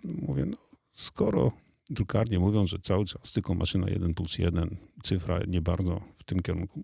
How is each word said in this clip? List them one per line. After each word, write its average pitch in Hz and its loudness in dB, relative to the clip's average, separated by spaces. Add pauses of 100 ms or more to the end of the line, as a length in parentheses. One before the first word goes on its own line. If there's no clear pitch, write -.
mówię, 143 -2
no, - -4 (380)
skoro 190 2 (380)
drukarnie 110 2
mówią, 101 4
że 90 -4
cały 98 2
czas - -10
tylko 98 0
maszyna 87 0
jeden 90 0
plus - -4
jeden, 85 0 (260)
cyfra 87 0
nie 87 2
bardzo 87 0 (140)
w - -20
tym 92 -2
kierunku, 90 -4